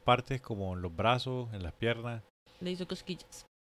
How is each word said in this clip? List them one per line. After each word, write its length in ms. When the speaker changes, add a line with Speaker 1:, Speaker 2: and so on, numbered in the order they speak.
Speaker 1:
partes, 360
como 340
en 80
los 120
brazos, 600
en 80
las 100
piernas. 500
Speaker 2:
Le 120
hizo 160
cosquillas. 580